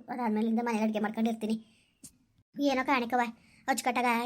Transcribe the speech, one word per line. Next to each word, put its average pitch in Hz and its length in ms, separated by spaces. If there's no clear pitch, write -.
ಅದಾದ್ಮೇಲಿಂದ 226 500
ಮನೇಲಿ 233 240
ಅಡ್ಗೆ 220 160
ಮಾಡ್ಕೊಂಡು 220 300
ಇರ್ತೀನಿ. 226 260
ಏನೋ 269 300
ಕಾಣಕವ, 247 360
ಅಚ್ಚುಕಟ್ಟಾಗ 240 380